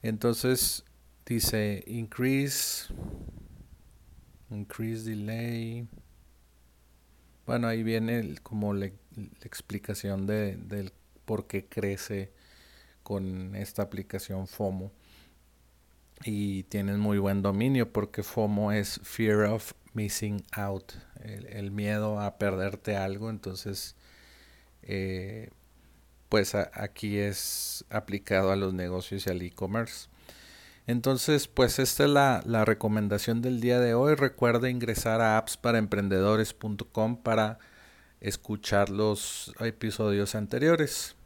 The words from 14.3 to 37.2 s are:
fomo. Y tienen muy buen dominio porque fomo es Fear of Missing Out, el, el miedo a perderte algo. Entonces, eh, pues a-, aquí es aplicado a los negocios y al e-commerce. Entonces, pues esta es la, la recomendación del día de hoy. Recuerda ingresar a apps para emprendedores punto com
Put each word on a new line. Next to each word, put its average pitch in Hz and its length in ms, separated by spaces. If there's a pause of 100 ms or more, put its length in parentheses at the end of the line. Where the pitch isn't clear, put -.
fomo. 95 460 (1300)
Y 101 400
tienen 101 360
muy 104 180
buen 98 240
dominio 113 500
porque 104 300
fomo 104 500
es 104 300
Fear 107 440
of 107 260 (220)
Missing 104 580
Out, 101 400 (280)
el, 107 260
el 101 260
miedo 104 480
a 101 180
perderte 98 580
algo. 98 340
Entonces, 98 680 (840)
eh, 98 680 (800)
pues 104 260
a-, 101 200
aquí 104 440
es - 720
aplicado 98 600
a 98 40
los 95 180
negocios 92 520
y 98 40
al 90 120
e-commerce. 98 680 (800)
Entonces, 131 600
pues 127 320
esta 135 240
es 143 60
la, 139 360
la 113 180
recomendación 107 760
del 123 180
día 123 200
de 120 140
hoy. 139 200
Recuerda 127 560
ingresar 113 500
a 110 160
apps - 200
para 117 220
emprendedores 101 760
punto 107 340
com 113 320